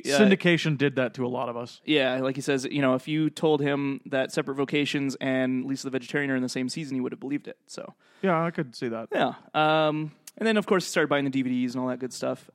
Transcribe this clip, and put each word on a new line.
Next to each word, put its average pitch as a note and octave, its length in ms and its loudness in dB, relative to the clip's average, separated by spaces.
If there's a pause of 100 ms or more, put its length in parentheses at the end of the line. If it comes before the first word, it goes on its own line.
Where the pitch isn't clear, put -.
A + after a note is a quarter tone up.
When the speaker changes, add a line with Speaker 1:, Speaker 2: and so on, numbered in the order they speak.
Speaker 1:
uh, C#3 120 2
Speaker 2:
syndication F3 580 6
did C3+ 200 2
that B2 200 -2
to B2+ 100 -2
a B2 40 -2
lot B2+ 180 -4
of A#2+ 80 -6
us. A#2+ 300 -10
Speaker 1:
Yeah, C3 360 2
like C3+ 140 -2
he C#3+ 60 -6
says, C3+ 240 0
you C#3+ 160 -2
know, C3 140 4
if C3 120 -4
you D#3 220 2
told D3+ 320 2
him C#3 460 -2
that C3 240 -2
Separate C#3 240 -2
Vocations C#3 640 0
and C3 440 0
Lisa C3+ 200 -6
the C3 60 -6
Vegetarian C3+ 400 -2
are C3 40 0
in B2+ 60 0
the B2+ 80 -2
same B2+ 180 -4
season, C#3 280 -6
he B2+ 60 -2
would B2 100 -4
have - 80 -14
believed C3+ 280 -6
it. - 100 -14 (100)
So - 260 -14 (300)
Speaker 2:
Yeah, E3+ 200 2
I E3+ 60 0
could C#3 260 -6
see C3 120 -6
that. A2+ 260 -6
Speaker 1:
yeah. - 200 0 (200)
Um, D#3 600 2 (220)
and A3 120 -2
then, G#3+ 100 4
of G3+ 80 0
course, F#3 200 2
he - 40 -8
started D3+ 200 2
buying C#3+ 160 2
the C3+ 40 2
D C3 140 0
V B2+ 80 -2
Ds B2 240 0
and B2+ 80 -2
all B2+ 60 -2
that B2 100 -4
good B2+ 120 -6
stuff. - 440 -6